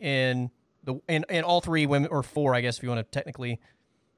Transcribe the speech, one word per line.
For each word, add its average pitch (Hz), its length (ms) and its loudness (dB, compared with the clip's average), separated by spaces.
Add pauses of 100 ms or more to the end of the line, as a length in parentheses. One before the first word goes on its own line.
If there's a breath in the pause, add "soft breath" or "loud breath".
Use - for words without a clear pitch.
in 131 500 0 (320)
the, 127 140 -6 (120)
in, 160 200 0
in 170 160 0
all 175 160 4
three 160 260 2
women, 143 240 2
or 143 120 0
four, 139 320 2
I 123 60 2
guess, 120 180 -2
if - 40 -12
you 127 60 -6
wanna 117 160 -2
technically 127 560 -6 (580)